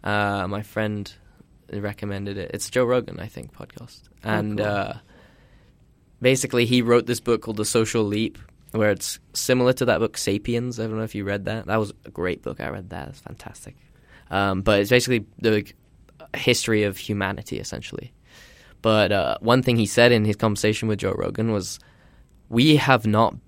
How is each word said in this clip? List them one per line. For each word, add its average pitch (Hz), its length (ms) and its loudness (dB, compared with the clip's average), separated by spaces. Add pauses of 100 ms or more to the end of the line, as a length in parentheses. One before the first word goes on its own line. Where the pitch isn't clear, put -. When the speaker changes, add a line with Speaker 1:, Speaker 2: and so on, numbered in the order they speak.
Speaker 1:
Uh, 101 460 0
my 101 140 -6
friend 107 500 -6 (600)
recommended 101 640 -8
it. 87 160 -8
It's - 160 -8
Joe 127 140 2
Rogan, 120 360 -2
I 104 60 -10
think, - 260 -14
podcast. - 500 -20 (220)
Speaker 2:
Oh, 110 60 -4
Speaker 1:
And, 104 280 -2
Speaker 2:
cool. 104 80 -2
Speaker 1:
uh, 101 300 -4 (1200)
basically, 123 460 2
he 123 160 4
wrote 120 240 4
this 117 140 -2
book 113 220 0
called 107 140 -6
The 107 80 -2
Social 110 400 0
Leap, 107 340 -2 (340)
where 107 180 2
it's - 280 -4 (160)
similar 127 400 2
to 127 120 -2
that 101 140 2
book, 110 180 -2
Sapiens. 117 600 -2
I 110 80 -4
don't 110 100 -6
know 110 80 -4
if 110 100 -12
you 104 100 -6
read 101 220 -4
that. 107 200 -6
That 104 120 -2
was 104 140 -2 (120)
a - 60 -20
great 90 320 -4
book. - 180 -10
I - 80 -6
read 92 220 -10
that. - 180 -12
It's - 120 -18
fantastic. - 560 -18 (540)
Um, 98 320 0
but 101 180 4
it's 104 100 0
basically 123 340 2 (140)
the, 113 140 2
like, 107 220 -2 (600)
history 113 460 2
of 101 160 -2
humanity, 101 600 -6
essentially. - 540 -12 (680)
But, 107 280 4
uh, 87 300 0
one 123 220 4
thing 120 140 2
he 113 100 2
said 120 260 6
in 107 120 4
his 104 120 0
conversation 107 520 0
with 104 100 -2
Joe 98 180 -2
Rogan 110 360 -2
was, 95 260 -6 (680)
"We 139 280 6
have 131 300 4
not 107 280 4 (140)